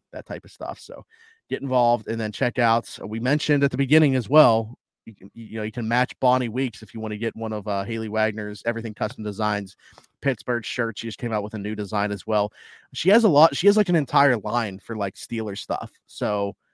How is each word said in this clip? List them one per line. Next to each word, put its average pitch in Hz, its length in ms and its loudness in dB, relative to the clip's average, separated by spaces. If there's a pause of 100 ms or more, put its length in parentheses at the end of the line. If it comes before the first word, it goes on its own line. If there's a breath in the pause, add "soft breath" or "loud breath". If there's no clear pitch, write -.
(140)
that - 140 -12
type 85 180 -10
of 90 60 -20
stuff. - 280 -10
So - 240 -16 (460 soft breath)
get 127 140 -6
involved 120 440 2
and 113 140 -2
then 107 100 -2
check 123 280 -2
out, 117 440 2
we 107 160 -6
mentioned 143 440 2
at 135 80 2
the 131 60 -6
beginning 139 380 4
as 110 140 -2
well, 117 480 6 (280)
you 113 100 -16
can, 98 180 -20
you 110 240 -12
know, 107 60 -4
you 110 80 -6
can 113 160 -6
match 123 320 0
Bonnie 127 300 2
Weeks 123 340 -6
if 107 100 -20
you 113 60 -8
wanna 107 180 -6
get 113 180 -4
one 110 160 -6
of, 107 160 -6
uh, 98 160 -2
Haley 113 260 -6
Wagner's 107 580 -2
Everything 113 260 -4
Custom 107 300 -6
Designs 104 520 -2 (460 soft breath)
Pittsburgh 123 420 -2
shirts. 113 380 -6
She 113 60 -8
just 107 100 -8
came 117 160 -4
out 107 80 -2
with 104 140 -8
a - 20 -4
new 104 160 -6
design 101 380 -2
as 101 160 -8
well. 107 260 0 (400 loud breath)
She - 160 -2
has 220 140 6
a 214 60 4
lot, 147 260 6
she - 100 -2
has, 202 100 6
like, 214 140 2
an 175 60 4
entire 143 420 2
line 107 400 -4
for, 110 180 -10
like, 101 200 -4
Steelers 110 440 -6
stuff. - 320 -6 (140)
So 101 500 -4 (180)